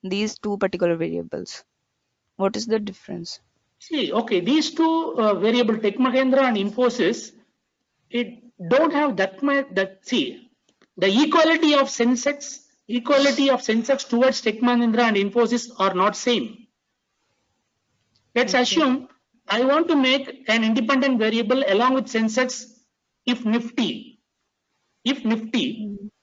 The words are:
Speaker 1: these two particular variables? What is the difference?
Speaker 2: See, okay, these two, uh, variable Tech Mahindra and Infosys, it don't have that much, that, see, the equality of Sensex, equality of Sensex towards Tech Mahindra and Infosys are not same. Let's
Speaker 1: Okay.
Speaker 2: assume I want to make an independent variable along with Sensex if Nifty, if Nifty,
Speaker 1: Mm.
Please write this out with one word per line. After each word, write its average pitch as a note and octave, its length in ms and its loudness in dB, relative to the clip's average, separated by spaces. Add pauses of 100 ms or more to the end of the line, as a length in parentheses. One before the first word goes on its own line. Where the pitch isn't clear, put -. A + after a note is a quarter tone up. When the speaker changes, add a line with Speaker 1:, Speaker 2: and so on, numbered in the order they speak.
Speaker 1:
these G3+ 380 -4
two G3+ 180 -4
particular F3+ 380 0
variables? E3+ 680 -8 (680)
What F#3+ 200 -2
is G#3+ 100 -6
the A3 140 -2
difference? F#3 600 -12 (380)
Speaker 2:
See, B3 340 -6
okay, G#3+ 280 0
these D4 340 0
two, D#4+ 460 0
uh, G#3+ 160 4
variable A3+ 420 2
Tech G#3 200 -2
Mahindra C4 480 2
and A#3 120 0
Infosys, G#3 760 -2 (800)
it A#3 320 -6 (280)
don't D4 220 4
have C#4+ 260 0
that - 260 -4
much, C#4 300 0
that, F#3+ 280 -2
see, - 480 -4 (480)
the F#3 100 2
equality D4+ 680 4
of C4+ 140 2
Sensex, B3+ 760 -2 (220)
equality C4+ 640 2
of B3+ 100 0
Sensex A3+ 480 -2
towards C4 320 2
Tech A3 140 -2
Mahindra A#3+ 480 2
and A3 140 2
Infosys A3+ 600 0
are F#3+ 160 0
not G3 220 0
same. G3 500 -4 (1700)
Let's B3+ 220 2
Speaker 1:
Okay. B3 80 4
Speaker 2:
assume C4+ 460 0 (380)
I A3 180 0
want D4 240 2
to D#4+ 60 4
make C4+ 520 0
an A3+ 160 2
independent B3+ 560 2
variable A3+ 480 0
along A#3 260 4
with C4 120 0
Sensex A3+ 600 -2 (600)
if B3 180 -4
Nifty, A3 760 -4 (840)
if C4 200 -4
Nifty, A3+ 420 -2 (160)
Speaker 1:
Mm. G#3 280 -12 (140)